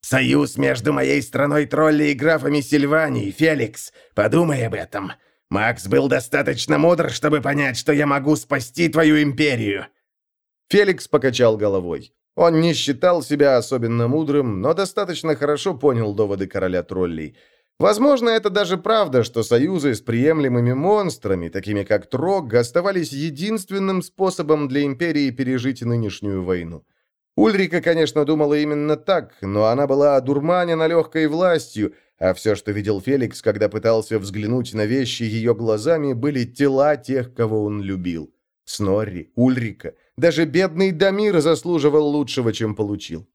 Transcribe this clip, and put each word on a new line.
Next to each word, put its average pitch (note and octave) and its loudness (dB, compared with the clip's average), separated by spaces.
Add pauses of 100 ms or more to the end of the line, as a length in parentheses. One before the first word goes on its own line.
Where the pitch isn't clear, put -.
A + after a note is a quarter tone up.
"Союз C3+ 0
между C3+ 0
моей C#3 0
страной C#3+ -2
троллей D3+ 2
и - 0
графами D3 0
Сильвании, C#3+ 0
Феликс! D3 -2 (220)
Подумай C3+ 2
об F#2 -6
этом! G2 -8 (360)
Макс G#2+ -2
был C3+ 2
достаточно C#3 -2
мудр, E3 2
чтобы D3 0
понять, C#3 -2
что - -2
я D3 2
могу C#3 2
спасти D3+ -2
твою D3+ 4
империю!" B2 -2 (840)
Феликс G3 2
покачал B2 4
головой. F#2+ -4 (240)
Он E3+ 4
не E3+ 2
считал D3 0
себя C#3+ 2
особенно A#2 0
мудрым, C#3 0
но C#3+ 0
достаточно F#3 -4
хорошо C#3+ -2
понял A#2 0
доводы G2 -2
короля F#2 -2
троллей. E2+ -6 (460)
Возможно, A#3 2
это A3 0
даже F#3+ 0
правда, F3 0
что A2+ -4
союзы C#3 2
с G2+ -10
приемлемыми B2 2
монстрами, C3+ 0
такими G2 -4
как G2 -2
Трог, D3+ -2
оставались E3+ 0
единственным F#3+ -4
способом D#3 -2
для C#3+ 0
империи C#3+ -2
пережить B2+ -4
нынешнюю G#2 -4
войну. E2+ -4 (520)
Ульрика, F#3+ 2
конечно, D#3 2
думала D3+ 2
именно D3+ 0
так, D#3 -2
но G2+ 0
она B2+ 2
была C#3 4
одурманена D#3+ 0
легкой D#3+ 0
властью, D#3 0 (260)
а F#2 2
все, G#2+ -2
что G2 -8
видел G2+ -2
Феликс, B2+ -2
когда G#2 0
пытался A2 0
взглянуть G#2 -4
на G#2+ 0
вещи A#2+ -2
ее A2+ 0
глазами, A#2 0
были B2+ -2
тела C#3 2
тех, B2+ -4
кого A2 0
он G#2 -4
любил. F2+ -6 (320)
Снорри, G2 -4
Ульрика, B2 0 (220)
даже D#3+ 2
бедный F3 0
Дамир G3 2
заслуживал D3+ 2
лучшего, C#3 -2
чем G#2+ -4
получил. G2+ -6